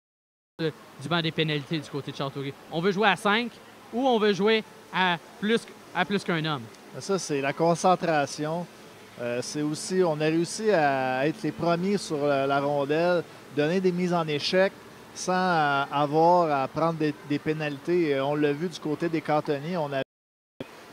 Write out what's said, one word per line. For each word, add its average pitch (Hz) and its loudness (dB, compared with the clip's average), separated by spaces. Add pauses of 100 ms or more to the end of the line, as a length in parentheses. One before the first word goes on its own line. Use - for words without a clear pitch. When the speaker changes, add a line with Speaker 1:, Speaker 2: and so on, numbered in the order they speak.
(600)
Speaker 1:
euh, 156 -2 (300)
du 135 -8
banc 170 0
des 160 -4
pénalités 156 -2
du 143 -10
côté 143 -8
de - -18
Châteauguay. 139 -6 (180)
On 156 -4
veut 185 2
jouer 202 2
à 175 2
cinq 220 0 (400)
ou 254 0
on 240 4
veut 208 4
jouer 208 2 (300)
à 175 2 (240)
plus, 220 2 (340)
à 175 0
plus 202 -2
qu'un 160 -2
homme. 147 -4 (360)
Speaker 2:
Ça, 190 -2
c'est 143 -2
la 139 0
concentration. 165 2 (560)
Euh, 120 -4
c'est 151 -6
aussi, 156 0
on 165 2
a 156 2
réussi 170 0
à 135 2
être 156 -4
les 151 -2
premiers 170 0
sur 147 -4
la, 139 2
la 139 2
rondelle, 147 2 (320)
donner 151 2
des 185 2
mises 175 0
en 170 0
échec 185 2 (420)
sans, - -4
euh, 160 2
avoir 151 4
à 131 0
prendre 165 -2
des, 151 0 (140)
des 143 0
pénalités. 156 -2
Et 135 2
on 143 0
l'a 147 2
vu 160 -4
du 151 -12
côté 151 -4
des 160 0
cantonniers, 151 -2
on 147 -4
a 135 -2 (880)